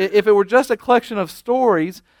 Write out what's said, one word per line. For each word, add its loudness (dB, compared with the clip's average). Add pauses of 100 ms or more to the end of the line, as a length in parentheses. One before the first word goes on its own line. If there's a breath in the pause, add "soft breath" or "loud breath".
(120)
if 0
it 6
were 2
just 0
a -2
collection -2
of -6
stories, -2 (200)